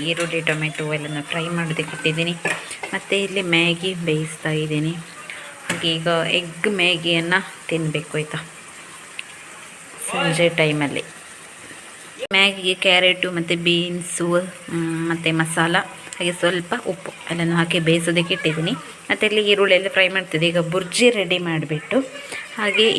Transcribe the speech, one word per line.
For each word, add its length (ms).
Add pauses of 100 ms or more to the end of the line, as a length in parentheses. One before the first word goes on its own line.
ಈರುಳ್ಳಿ, 400
ಟೊಮೆಟೊ 380 (100)
ಎಲ್ಲನೂ 340
ಫ್ರೈ 140 (140)
ಮಾಡೋದಕ್ಕೆ 380
ಇಟ್ಟಿದ್ದೀನಿ. 380 (600)
ಮತ್ತೆ 220 (100)
ಇಲ್ಲಿ 160 (120)
ಮ್ಯಾಗಿ 360 (180)
ಬೇಯಿಸ್ತಾ 440 (100)
ಇದ್ದೀನಿ. 300 (760)
ಹಾಗೆ 300
ಈಗ 100 (320)
ಎಗ್ 280 (120)
ಮ್ಯಾಗಿಯನ್ನು 600 (300)
ತಿನ್ಬೇಕು, 500
ಆಯ್ತಾ, 200 (1700)
ಸಂಜೆ 380 (120)
ಟೈಮಲ್ಲಿ. 440 (1300)
ಮ್ಯಾಗಿಗೆ 380 (120)
ಕ್ಯಾರೆಟು 520
ಮತ್ತು 200 (100)
ಬೀನ್ಸು, 600 (460)
ಮ್, 100 (280)
ಮತ್ತು 300
ಮಸಾಲ, 340 (420)
ಹಾಗೆ 240
ಸ್ವಲ್ಪ 320 (200)
ಉಪ್ಪು 200 (180)
ಎಲ್ಲನೂ 300
ಹಾಕಿ 280
ಬೇಯಿಸೋದಕ್ಕೆ 480
ಇಟ್ಟಿದ್ದೀನಿ. 380 (360)
ಮತ್ತು 180
ಇಲ್ಲಿ 140 (100)
ಈರುಳ್ಳಿ 260
ಎಲ್ಲ 180
ಫ್ರೈ 100 (100)
ಮಾಡ್ತಿದ್ದೆ. 340
ಈಗ 120 (120)
ಬುರ್ಜಿ 320 (120)
ರೆಡಿ 200 (100)
ಮಾಡಿಬಿಟ್ಟು 500 (600)
ಹಾಗೆ 280 (100)